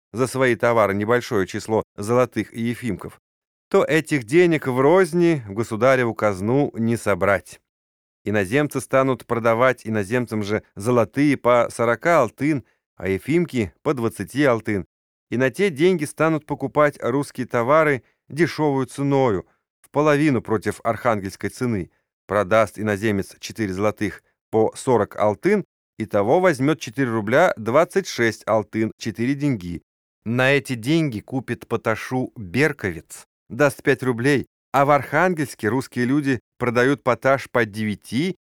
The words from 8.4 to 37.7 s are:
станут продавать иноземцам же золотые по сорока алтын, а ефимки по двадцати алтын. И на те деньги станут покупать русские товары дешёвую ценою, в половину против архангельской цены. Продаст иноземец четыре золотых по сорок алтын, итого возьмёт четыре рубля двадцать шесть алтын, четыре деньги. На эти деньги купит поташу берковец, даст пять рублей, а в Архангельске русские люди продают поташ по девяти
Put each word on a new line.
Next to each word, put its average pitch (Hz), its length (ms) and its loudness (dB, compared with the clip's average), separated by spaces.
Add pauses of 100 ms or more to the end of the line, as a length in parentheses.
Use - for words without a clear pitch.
станут 135 460 0
продавать 117 600 0
иноземцам 110 560 -2
же 104 220 -4 (140)
золотые 123 580 2
по 120 340 2
сорока 123 520 0
алтын, 135 420 -2 (320)
а 90 140 -6
ефимки 127 640 -2 (100)
по 151 100 0
двадцати 113 520 -4
алтын. 107 400 0 (440)
И 123 60 -6
на 131 160 2
те 202 180 0
деньги 160 360 0
станут 156 400 -2
покупать 147 560 -2
русские 131 440 -4
товары 135 580 2 (260)
дешёвую 135 580 -2
ценою, 135 580 0 (360)
в - 80 -20
половину 147 520 2
против 107 440 -4
архангельской 104 640 -2
цены. 107 420 -4 (340)
Продаст 104 540 0
иноземец 104 600 -2
четыре 101 340 -6
золотых 104 500 -4 (280)
по 110 240 2
сорок 113 420 0
алтын, 170 460 0 (360)
итого 107 400 2
возьмёт 156 400 2
четыре 127 320 -4
рубля 113 460 2
двадцать 147 500 0
шесть 113 400 -2
алтын, 110 500 0
четыре 117 380 -4
деньги. 104 480 -4 (420)
На 127 280 2
эти 135 200 -2
деньги 127 460 -2
купит 120 480 -8
поташу 117 680 -4
берковец, 98 920 -4 (240)
даст 131 340 0
пять 139 180 0
рублей, 123 460 0 (240)
а 139 140 2
в 143 60 4
Архангельске 156 760 0
русские 123 380 -2
люди 135 340 0 (180)
продают 123 460 0
поташ 131 460 0
по 120 160 0
девяти 110 720 -4 (180)